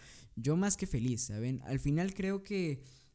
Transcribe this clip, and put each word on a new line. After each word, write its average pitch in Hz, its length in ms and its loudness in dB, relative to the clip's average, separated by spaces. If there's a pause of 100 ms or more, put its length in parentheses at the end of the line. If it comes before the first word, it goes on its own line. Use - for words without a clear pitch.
(360)
yo 143 220 2
más 196 200 6
que - 100 -2
feliz, 120 340 2
¿saben? 117 440 -2
Al 131 140 0
final 156 340 2
creo 196 300 -2
que 180 400 -2 (300)